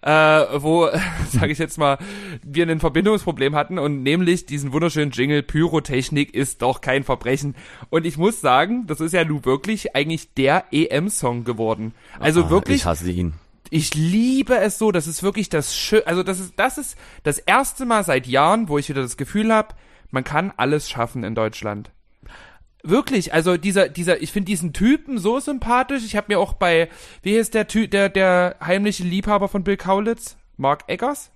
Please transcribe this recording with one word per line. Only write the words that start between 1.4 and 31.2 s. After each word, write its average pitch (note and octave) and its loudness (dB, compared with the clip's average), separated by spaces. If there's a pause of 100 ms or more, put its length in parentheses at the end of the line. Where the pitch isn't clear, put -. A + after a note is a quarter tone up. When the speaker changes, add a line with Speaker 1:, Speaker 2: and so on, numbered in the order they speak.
Speaker 1:
ich D3+ -4
jetzt D#3+ -6
mal, C#3+ 2 (480)
wir D3+ 0
ein D#3+ 0
Verbindungsproblem D#3+ 0
hatten D#3 -2
und C#3+ -2
nämlich E3+ 2
diesen C#3+ -6
wunderschönen D3+ 0
Jingle, C#3 0
Pyrotechnik D3 -2
ist C3+ -4
doch B2+ 0
kein C3 0
Verbrechen. C3+ -2 (340)
Und D#3+ 0
ich D3+ -4
muss G3+ 0
sagen, F3 2
das D3+ -6
ist D#3+ -4
ja E3+ 2
nun D3+ -4
wirklich C#3 -2
eigentlich D3+ -2
der C#3 4
E-M-Song C#3 0
geworden. A2 -2 (260)
Also D#3+ 4
Speaker 2:
Ah, D#3 -4
Speaker 1:
wirklich G3 2
Speaker 2:
ich - -4
hasse E2+ -2
ihn. F2 -2 (360)
Speaker 1:
Ich D3+ 0
liebe A#3 2
es G3+ 0
so, A3 2
das D#3+ 0
ist E3 -8
wirklich G3+ -2
das D3+ -2
schö-, - 2
also F3+ 0
das F#3 -4
ist, F#3 -12
das A#3+ 0
ist - -10 (260)
das D3 -2
erste B3+ 0
Mal A3 2
seit C3 0
Jahren, E3 2
wo D3 0
ich C#3+ -2
wieder C#3 -2
das B2+ -6
Gefühl G#3+ -2
hab, G#3+ 0 (340)
man C3 -2
kann D#3+ -2
alles D3 0
schaffen A#2 -6
in A2 -6
Deutschland. G#2+ -4 (880)
Wirklich, G#3 0
also E3+ 2
dieser, F#3 2
dieser, E3+ -2
ich D#3+ -8
find G3 -4
diesen F3 -2
Typen C4 0
so A3 0
sympathisch. B3+ -2
Ich G#3 -8
hab G3+ -4
mir G3+ 2
auch G3 0
bei, E3 2 (360)
wie G#3 2
heißt A3 0
der G#3+ 2
Ty-, G#3+ 0
der, G3 2
der F#3 4 (100)
heimliche G3 0
Liebhaber G3 0
von F#3+ -4
Bill G3 2
Kaulitz? G#3 -2 (180)
Mark C#3 -2
Eggers? - -4